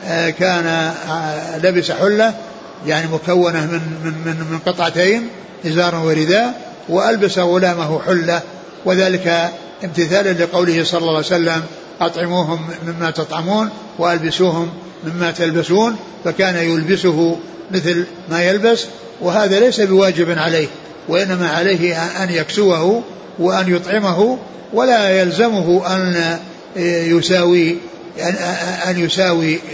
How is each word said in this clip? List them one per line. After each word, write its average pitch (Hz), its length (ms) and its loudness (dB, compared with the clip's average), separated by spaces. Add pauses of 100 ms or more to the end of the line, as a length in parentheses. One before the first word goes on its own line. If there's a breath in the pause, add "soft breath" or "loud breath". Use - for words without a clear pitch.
آه، 165 240 0
كان، 175 380 0
آه، 160 880 -4
لبس 175 340 2
حلة 208 420 2 (540)
يعني 156 200 -2
مكونة 165 580 2
من، 165 160 -4 (220)
من، 160 100 -4 (120)
من، 160 260 -4
من 160 140 -4
قطعتين، 180 640 0 (400)
إزار 170 280 2
ورداء، 165 640 2 (280)
وألبس 196 500 2
غلامه 175 600 2
حلة، 170 400 0 (440)
وذلك 180 640 2 (320)
امتثالا 170 600 2
لقوله 170 400 2
صلى 170 160 0
الله 165 100 0
عليه 156 100 2
وسلم: 165 440 0 (380)
"أطعموهم 170 580 0 (280)
مما 165 240 -4
تطعمون 165 580 -2 (300)
وألبسوهم 170 680 0 (340)
مما 170 280 -4
تلبسون"، 170 640 2 (300)
فكان 180 300 0
يلبسه 165 800 2 (340)
مثل 175 340 0 (240)
ما 170 140 0
يلبس، 208 420 4 (360)
وهذا 190 380 2
ليس 233 220 4
بواجب 185 580 4
عليه، 160 280 0 (400)
وإنما 180 420 0
عليه 175 460 2 (280)
أن 180 60 -2
يكسوه 180 760 2 (360)
وأن 185 360 2
يطعمه، 196 640 2 (360)
ولا 208 480 4
يلزمه 185 760 2
أن 170 440 0 (460)
يساوي، 170 920 4 (440)
أن، 180 140 -2 (520)
أن 180 120 0
يساوي 170 600 2 (140)